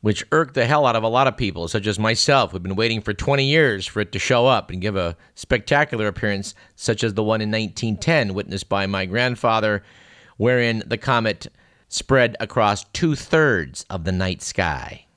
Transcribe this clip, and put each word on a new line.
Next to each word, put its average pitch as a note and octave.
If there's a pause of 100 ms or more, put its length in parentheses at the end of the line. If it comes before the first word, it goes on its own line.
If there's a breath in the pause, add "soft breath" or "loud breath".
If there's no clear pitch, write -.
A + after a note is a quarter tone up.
which G#2
irked D#3+
the A#2+
hell D3
out A#2
of A2
a A2+
lot B2
of -
people, F2
such G#2
as G#2
myself, A2+
who've F#2+
been F#2
waiting A2+
for G#2
twenty C#3
years C3+
for -
it G#2
to G2
show B2
up A#2
and F2+
give G2
a E2+ (200 soft breath)
spectacular B2+
appearance, G2+ (200 soft breath)
such -
as A2
the G#2+
one A2
in G#2+
nineteen A2
ten B2+
witnessed G2
by G2
my G2
grandfather, A2 (540 loud breath)
wherein A#2
the A#2
comet A2+ (400 soft breath)
spread A#2+
across G#2 (100)
two-thirds C#3+
of F2
the F#2+
night F#2
sky. - (120)